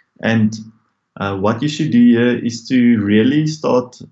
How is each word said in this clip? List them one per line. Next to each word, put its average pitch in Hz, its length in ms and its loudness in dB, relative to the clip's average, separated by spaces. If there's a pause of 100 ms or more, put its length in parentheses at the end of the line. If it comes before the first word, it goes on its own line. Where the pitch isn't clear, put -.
(200)
And, 110 380 0 (600)
uh, 98 160 -4
what 110 260 -2
you 147 60 -4
should 151 220 -4
do 120 120 4
here 120 340 4
is - 320 -8
to 120 300 2
really 113 480 2
start 127 540 -4 (120)